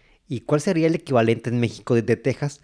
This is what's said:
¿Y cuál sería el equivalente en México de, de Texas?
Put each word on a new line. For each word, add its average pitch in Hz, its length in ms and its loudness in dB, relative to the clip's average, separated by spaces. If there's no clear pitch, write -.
¿Y 127 120 -6
cuál 151 180 0
sería 165 280 0
el 165 80 2
equivalente 117 540 0
en 120 120 0
México 117 340 -2
de, 117 60 4
de 110 160 0
Texas? - 460 -4